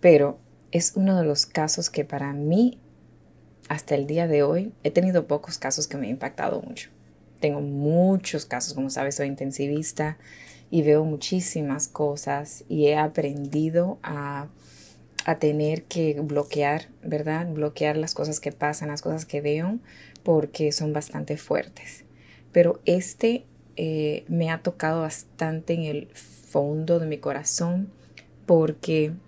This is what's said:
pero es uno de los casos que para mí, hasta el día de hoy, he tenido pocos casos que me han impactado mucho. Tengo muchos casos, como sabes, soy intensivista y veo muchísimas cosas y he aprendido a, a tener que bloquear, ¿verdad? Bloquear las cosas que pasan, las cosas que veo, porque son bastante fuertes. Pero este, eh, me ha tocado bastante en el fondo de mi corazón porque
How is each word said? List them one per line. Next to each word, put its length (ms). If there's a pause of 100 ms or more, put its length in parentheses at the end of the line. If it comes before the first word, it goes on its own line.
pero 380 (340)
es 220
uno 240
de 80
los 180
casos 460
que 160
para 260
mí, 460 (880)
hasta 260
el 120
día 200
de 160
hoy, 300 (120)
he 60
tenido 360
pocos 320
casos 280
que 120
me 80
han 60
impactado 500
mucho. 260 (520)
Tengo 200
muchos 880
casos, 260
como 160
sabes, 280
soy 100
intensivista 920 (540)
y 100
veo 240
muchísimas 840
cosas 840
y 160
he 100
aprendido 1040
a, 460 (760)
a 120
tener 440
que 400
bloquear, 680 (140)
¿verdad? 500
Bloquear 460
las 160
cosas 260
que 100
pasan, 380
las 140
cosas 240
que 160
veo, 360 (440)
porque 500
son 220
bastante 420
fuertes. 680 (440)
Pero 360
este, 580 (320)
eh, 520
me 240
ha 100
tocado 380
bastante 720
en 80
el 320
fondo 880
de 60
mi 120
corazón 720 (560)
porque 680 (140)